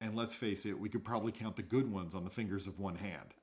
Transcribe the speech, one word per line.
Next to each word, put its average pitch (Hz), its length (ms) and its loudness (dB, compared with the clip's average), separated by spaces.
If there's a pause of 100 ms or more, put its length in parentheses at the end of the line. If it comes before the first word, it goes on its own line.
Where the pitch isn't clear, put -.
and 110 140 0
let's 113 200 0
face 104 300 2
it, 104 140 0
we 107 100 0
could 107 140 0
probably 113 280 2
count 110 240 -4
the 110 80 -2
good 120 280 4
ones 90 220 0
on 90 100 -2
the 92 60 -2
fingers 98 380 0
of 95 120 -6
one 95 160 0
hand. 87 480 -6